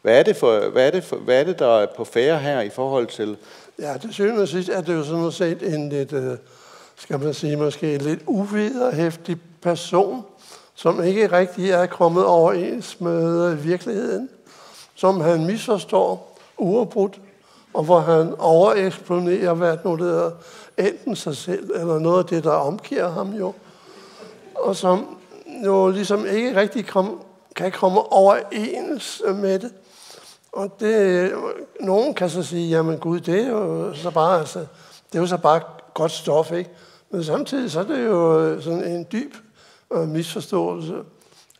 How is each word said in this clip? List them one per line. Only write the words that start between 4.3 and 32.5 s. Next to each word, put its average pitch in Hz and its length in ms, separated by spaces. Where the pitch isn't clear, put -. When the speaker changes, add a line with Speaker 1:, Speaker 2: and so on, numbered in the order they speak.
Speaker 2:
og 185 60
sidst 175 220
er 190 120
det 170 120
jo 160 100
sådan 165 280
set 175 420
en 147 160
lidt, 143 240
øh, 131 240
skal - 240
man 147 140
sige, 147 220
måske 147 400
en 139 60
lidt 156 260
uvederhæftig 202 1080
person, 190 640
som 170 280
ikke 196 280
rigtig 185 380
er 180 160
kommet 175 400
overens 190 760
med 170 540
virkeligheden, 196 760
som 190 260
han 160 240
misforstår 190 920
uafbrudt, 202 640
og 160 100
hvor 170 160
han 160 400
overeksponerer, 180 1120
hvad 165 300
nu 185 80
det 165 140
hedder, 170 260
enten 190 380
sig 151 220
selv - 380
eller 165 240
noget 170 200
af 170 60
det, 165 180
der 160 80
omgiver 175 580
ham 190 240
jo, 196 200
og 196 200
som 190 420
jo 190 240
ligesom 202 380
ikke 220 280
rigtig 214 320
kom-, 202 340
kan 185 160
komme 185 420
overens 214 1080
med 190 240
det. 240 120
Og 196 280
det, 196 520
nogen 214 340
kan 180 160
så 170 140
sige, 170 260